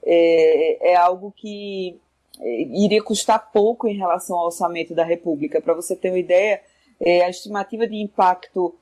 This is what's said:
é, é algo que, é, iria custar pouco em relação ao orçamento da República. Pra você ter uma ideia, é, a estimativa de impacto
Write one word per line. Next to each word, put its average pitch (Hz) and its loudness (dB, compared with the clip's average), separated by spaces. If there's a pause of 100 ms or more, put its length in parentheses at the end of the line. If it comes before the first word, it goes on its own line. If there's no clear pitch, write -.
é, 160 4
é 180 4
algo 185 2
que, 196 -10 (420)
é, 117 -4
iria 208 0
custar 220 -2
pouco 226 2
em 202 -2
relação 180 -2
ao 170 -2
orçamento 170 -4
da 165 0
República. 160 -2
Pra 165 0
você 175 -6
ter 185 -6
uma 185 -2
ideia, 180 2 (360)
é, 175 4
a 180 2
estimativa 208 -6
de 214 -8
impacto 185 0